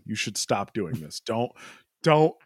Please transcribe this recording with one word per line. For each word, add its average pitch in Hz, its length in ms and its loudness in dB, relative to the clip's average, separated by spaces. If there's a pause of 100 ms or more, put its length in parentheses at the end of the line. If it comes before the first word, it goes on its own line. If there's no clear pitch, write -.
You 107 100 -6
should 107 220 -4
stop 101 380 -2
doing 87 220 -4
this. 78 240 -14
Don't, 117 300 -2 (520)
don't, 156 320 6 (120)